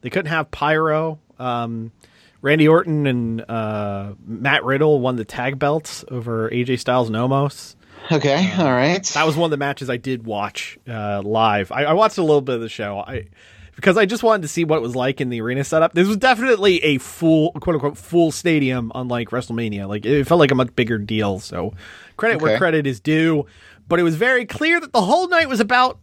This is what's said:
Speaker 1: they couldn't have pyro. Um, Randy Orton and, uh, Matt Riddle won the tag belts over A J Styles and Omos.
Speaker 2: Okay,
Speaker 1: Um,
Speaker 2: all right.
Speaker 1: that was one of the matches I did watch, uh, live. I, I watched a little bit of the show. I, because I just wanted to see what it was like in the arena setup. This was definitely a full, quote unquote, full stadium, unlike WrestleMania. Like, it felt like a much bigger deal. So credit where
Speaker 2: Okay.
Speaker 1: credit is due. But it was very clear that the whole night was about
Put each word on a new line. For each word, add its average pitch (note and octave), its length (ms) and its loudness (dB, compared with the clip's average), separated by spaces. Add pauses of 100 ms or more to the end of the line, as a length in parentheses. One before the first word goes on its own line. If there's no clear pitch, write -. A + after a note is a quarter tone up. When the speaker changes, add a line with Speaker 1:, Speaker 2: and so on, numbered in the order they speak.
Speaker 1:
they B2+ 80 -8
couldn't F3 200 -4
have D#3+ 200 -2
pyro. D#3 680 0 (200)
Um, A#2 540 -6 (480)
Randy D3+ 280 4
Orton D#3+ 380 4
and, A#2 420 -2
uh, G#2 640 -6 (140)
Matt B2 380 -2
Riddle C#3 360 2
won B2+ 160 -2
the A2 80 -6
tag C3 340 -6
belts D3 500 -4
over A#2 440 -4
A A#2+ 120 0
J B2+ 120 -2
Styles B2 320 0
and A2 80 -4
Omos. C3+ 580 -2 (360)
Speaker 2:
Okay, D#3 420 2
Speaker 1:
Um, F3 140 0
Speaker 2:
all C3 60 2
right. D#3+ 320 2 (100)
Speaker 1:
that D3+ 120 2
was D#3 100 0
one E3+ 100 2
of D#3+ 60 0
the C#3+ 40 -2
matches C#3 320 -6
I B2 80 -4
did A#2+ 300 -6
watch, G#2 500 -6 (120)
uh, G#2 360 -6
live. G#2 460 2
I, C#3 140 -2
I D3+ 80 0
watched G#3+ 260 2
a F#3+ 40 0
little D3+ 180 4
bit C3 160 -4
of A#2 40 -6
the A2+ 80 -8
show. G2+ 300 -8
I, A2 280 -10 (500)
because F#3 200 2
I G#3+ 80 6
just G#3+ 200 -4
wanted A3 180 2
to D3+ 60 -8
see E3+ 160 -2
what D#3 120 2
it C#3 60 -2
was A#2+ 140 -6
like C3 240 -2
in C3 100 -4
the A#2+ 100 -6
arena B2 220 -4
setup. D#3+ 320 2
This F3+ 140 4
was G#3+ 80 0
definitely G#3+ 680 2
a D3 160 2
full, D#3+ 540 2
quote E3+ 240 -2
unquote, D3 200 -4
full E3+ 360 2
stadium, C3 640 0
unlike A#2+ 340 -4
WrestleMania. A2+ 580 -4
Like, G#2 160 -6
it C#3 220 2
felt E3+ 140 4
like C#3+ 100 6
a C#3+ 60 2
much B2+ 180 0
bigger A#2 240 0
deal. G#2 400 -2
So F#2 340 -8 (440)
credit G#3+ 260 0
where D3+ 100 2
Speaker 2:
Okay. A2 60 2
Speaker 1:
credit D#3+ 300 2
is B2 100 -4
due. D#3 480 2 (420)
But E3+ 120 2
it - 20 2
was E3 140 2
very B3 300 2
clear E4 340 0
that D#4 120 -16
the A#3+ 100 4
whole D#4+ 260 2
night E4 200 2
was B3 120 -2
about A#3+ 420 2